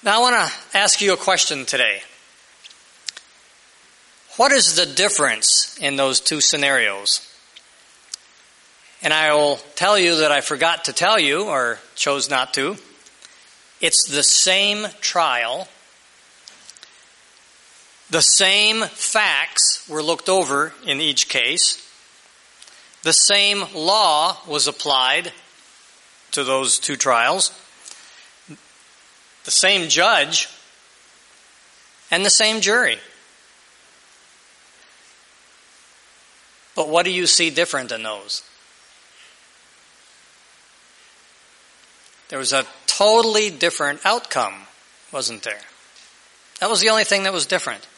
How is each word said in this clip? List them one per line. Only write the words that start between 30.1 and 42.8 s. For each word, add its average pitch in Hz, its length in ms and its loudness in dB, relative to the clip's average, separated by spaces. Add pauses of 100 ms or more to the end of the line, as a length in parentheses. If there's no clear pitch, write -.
and 180 120 0
the 202 60 0
same 220 320 2
jury. 196 380 0 (3750)
But 156 160 -4
what 170 160 2
do 190 40 -2
you 180 160 -2
see 165 220 2
different 139 420 -2
in 113 120 -8
those? 104 400 -8 (3750)
There 135 100 -8
was 131 140 -2
a 135 140 0 (180)